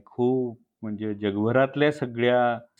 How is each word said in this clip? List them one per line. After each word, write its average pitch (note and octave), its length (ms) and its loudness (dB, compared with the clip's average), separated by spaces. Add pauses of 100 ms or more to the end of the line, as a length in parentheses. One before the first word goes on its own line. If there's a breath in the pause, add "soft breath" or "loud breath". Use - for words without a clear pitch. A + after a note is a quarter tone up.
खूप, B2 560 -2 (200)
म्हणजे G#2+ 320 -6
जगभरातल्या A#2+ 800 2
सगळ्या A#2+ 640 0 (220)